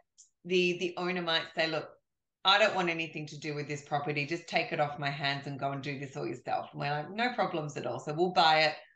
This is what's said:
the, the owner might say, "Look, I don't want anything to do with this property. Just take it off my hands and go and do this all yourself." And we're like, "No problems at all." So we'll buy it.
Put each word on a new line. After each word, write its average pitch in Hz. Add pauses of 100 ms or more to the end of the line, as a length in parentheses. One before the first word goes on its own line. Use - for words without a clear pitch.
(440)
the, 180
the 175
owner 180
might 160 (120)
say, 160
"Look, 160 (560)
I 196
don't 208
want 180
anything 160
to 147
do 151
with 143
this 147
property. 147
Just 170
take 165
it 151
off 147
my 143
hands 139
and 139
go 139
and 139
do 139
this 139
all 143
yourself." -
And 147
we're 143
like, 151
"No 233
problems 170
at 135
all." 120
So 151
we'll 180
buy 156
it. 151 (220)